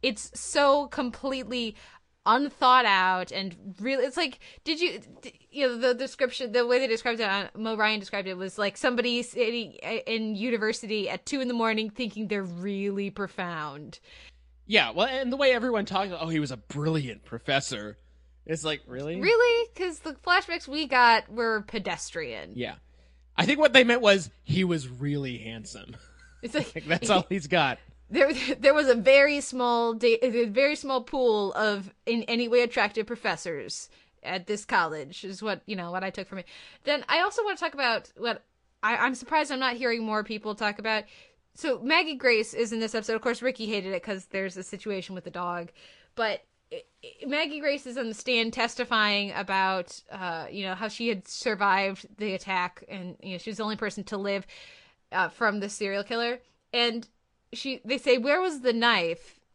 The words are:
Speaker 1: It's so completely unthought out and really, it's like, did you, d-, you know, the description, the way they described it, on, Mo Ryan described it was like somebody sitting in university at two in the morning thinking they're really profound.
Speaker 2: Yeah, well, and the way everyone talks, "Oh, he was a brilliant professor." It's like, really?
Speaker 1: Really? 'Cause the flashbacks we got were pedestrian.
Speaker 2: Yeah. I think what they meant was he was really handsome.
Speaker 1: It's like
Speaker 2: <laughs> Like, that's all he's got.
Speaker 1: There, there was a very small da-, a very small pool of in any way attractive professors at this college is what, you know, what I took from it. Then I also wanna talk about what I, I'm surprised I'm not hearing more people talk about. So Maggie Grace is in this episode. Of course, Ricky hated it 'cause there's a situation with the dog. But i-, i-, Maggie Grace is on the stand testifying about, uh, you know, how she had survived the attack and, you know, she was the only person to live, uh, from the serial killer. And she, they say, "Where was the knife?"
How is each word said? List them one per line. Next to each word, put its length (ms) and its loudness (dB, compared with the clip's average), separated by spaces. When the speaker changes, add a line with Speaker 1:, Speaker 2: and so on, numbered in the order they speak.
Speaker 1:
It's 360 -2
so 500 4
completely 840 -4
unthought 580 4
out 480 4
and 480 -8
really, 240 0
it's 120 -4
like, 240 -2
did 160 -2
you, 220 -2
d-, 180 -18
you 160 0
know, 120 0
the 160 4
description, 580 -4
the 140 4
way 120 6
they 80 4
described 320 0
it, 60 0
on, 320 0
Mo 200 -4
Ryan 220 2
described 300 -6
it 80 -6
was 220 -8
like 180 0
somebody 460 0
sitting 500 -2
in 600 -4
university 760 -2
at 160 -6
two 160 -2
in 80 -2
the 60 -2
morning 340 0
thinking 400 -6
they're 140 -2
really 680 -4
profound. 880 -8
Speaker 2:
Yeah, 240 4
well, 180 2
and 240 -2
the 40 -2
way 160 4
everyone 340 0
talks, 300 -2
"Oh, 120 -6
he 100 0
was 140 -2
a 40 -8
brilliant 680 -4
professor." 760 -2
It's 160 -4
like, 240 -4
really? 340 -8
Speaker 1:
Really? 540 4
'Cause 260 -6
the 120 -8
flashbacks 560 0
we 180 -4
got 420 6
were 340 -2
pedestrian. 920 -8
Speaker 2:
Yeah. 200 -6
I 100 4
think 120 2
what 140 6
they 100 10
meant 200 4
was 280 6
he 180 2
was 240 0
really 520 -4
handsome. 580 -12
Speaker 1:
It's 120 -10
like 180 -2
Speaker 2:
<laughs> 40 -20
Like, 80 -10
that's 260 0
all 180 6
he's 200 -4
got. 300 2
Speaker 1:
There, 220 4
there 160 8
was 140 4
a 60 8
very 460 8
small 540 0
da-, 280 4
a 240 2
very 300 4
small 260 -2
pool 500 2
of 400 0
in 180 0
any 240 0
way 120 6
attractive 460 0
professors 840 -6
at 240 -8
this 180 -6
college 600 -2
is 180 -12
what, 240 -4
you 100 -6
know, 160 -8
what 100 -4
I 80 -6
took 180 -12
from 100 -12
it. 80 -14
Then 240 -2
I 120 2
also 240 0
wanna 120 -2
talk 180 -4
about 420 -2
what 280 -4
I, 140 0
I'm 180 2
surprised 380 0
I'm 80 -4
not 160 -2
hearing 280 -2
more 200 -2
people 300 -6
talk 240 -2
about. 260 -2
So 260 -2
Maggie 360 2
Grace 360 2
is 200 -2
in 80 -2
this 140 -4
episode. 200 -2
Of 80 -2
course, 200 -2
Ricky 240 -2
hated 260 -4
it 100 -4
'cause 240 -8
there's 300 -4
a 80 -10
situation 500 -8
with 100 -12
the 60 -12
dog. 400 -6
But 260 -2
i-, 100 -12
i-, 220 -14
Maggie 340 -2
Grace 260 -2
is 100 -10
on 120 -4
the 60 -8
stand 380 0
testifying 800 0
about, 800 -2
uh, 400 -8
you 140 -8
know, 100 -6
how 140 -6
she 200 -4
had 200 -4
survived 800 0
the 160 -4
attack 540 -4
and, 340 -12
you 100 -12
know, 60 -10
she 120 -10
was 80 -10
the 60 -4
only 120 -4
person 280 -6
to 120 -8
live, 300 -4
uh, 160 2
from 320 0
the 80 -6
serial 360 -4
killer. 360 -2
And 360 -2
she, 320 -8
they 140 -2
say, 180 4
"Where 240 2
was 200 -2
the 120 2
knife?" 680 0